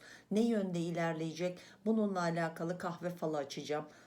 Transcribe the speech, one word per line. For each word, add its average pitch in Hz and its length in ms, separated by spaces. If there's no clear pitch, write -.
ne 202 100
yönde 202 380
ilerleyecek? 165 800
Bununla 208 360
alakalı 170 580
kahve 175 320
falı 156 260
açacağım. 147 480